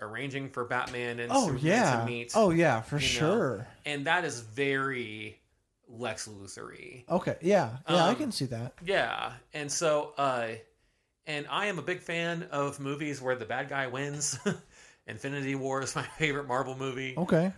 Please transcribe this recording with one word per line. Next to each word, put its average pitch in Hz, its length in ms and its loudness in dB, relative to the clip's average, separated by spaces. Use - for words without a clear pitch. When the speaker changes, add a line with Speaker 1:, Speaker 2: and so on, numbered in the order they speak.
Speaker 1:
arranging 131 480 -6
for 127 160 -4
Batman 120 540 -2
and 120 140 -4
Speaker 2:
Oh, 262 140 4
Speaker 1:
Superman 131 180 0
Speaker 2:
yeah. 170 340 6
Speaker 1:
to 117 60 0
meet. 120 280 -4
Speaker 2:
Oh, 214 180 8
yeah, 160 300 6
for - 140 -4
Speaker 1:
you 143 60 0
know? 131 60 2
Speaker 2:
sure. 151 600 2
Speaker 1:
And 143 220 -2
that 175 160 4
is 135 160 -4
very 120 1000 -2
Lex 117 400 -6
Luthor-y. 110 800 -14
Speaker 2:
Okay, 170 320 0
yeah. 160 360 4
Yeah, 165 160 6
I 180 40 6
Speaker 1:
Um, 240 60 4
Speaker 2:
can 285 160 -2
see - 140 -2
that. 123 280 -6
Speaker 1:
Yeah. 135 480 0
And 147 160 -6
so, 151 480 2
uh, 127 300 2
and 147 200 -4
I 180 180 0
am 190 120 -2
a - 40 -4
big 180 180 -4
fan 170 500 -2
of 143 300 -2
movies 143 400 -4
where 127 140 2
the 113 100 -4
bad 131 240 -2
guy 139 180 0
wins. 139 500 -2
<laughs> - 340 -20
Infinity 135 480 -4
War 135 260 -2
is 127 140 -4
my 147 60 0
<laughs> - 160 -10
favorite 143 300 0
Marvel 127 280 0
movie. 131 420 -6
Speaker 2:
Okay. 180 400 4